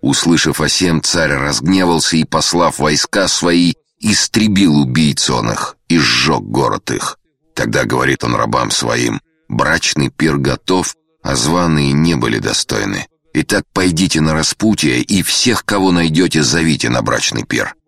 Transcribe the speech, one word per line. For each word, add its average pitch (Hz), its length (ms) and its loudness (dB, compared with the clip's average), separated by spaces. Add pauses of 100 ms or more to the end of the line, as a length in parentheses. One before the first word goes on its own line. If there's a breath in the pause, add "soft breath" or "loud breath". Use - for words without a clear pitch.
Услышав 76 600 2
о 76 80 2
сем, 85 340 0
царь 80 300 0
разгневался 80 840 0
и, 80 60 2
послав 80 540 0
войска 76 480 0
свои, 87 460 2 (280)
истребил 101 760 2
убийц 71 540 0
он 57 200 -2
их - 260 -6 (120)
и 85 100 2
сжёг 69 460 0
город 53 460 -2
их. - 280 -6 (360)
Тогда 60 300 -2
говорит 64 380 0
он 60 120 -2
рабам 57 360 0
своим: 58 500 -2 (280)
'Брачный 69 600 -2
пир 78 260 0
готов, 71 580 -2 (280)
а 69 140 -4
званые 78 560 0
не 80 240 2
были 58 220 -2
достойны. 52 680 -4 (260)
Итак, - 400 -2
пойдите 87 480 0
на 78 140 2
распутье, 78 680 0
и 92 220 0
всех, - 420 0
кого 95 260 2
найдёте, 82 520 2
зовите 73 480 0
на 62 100 0
брачный 57 440 -2
пир.' 53 300 -4 (140)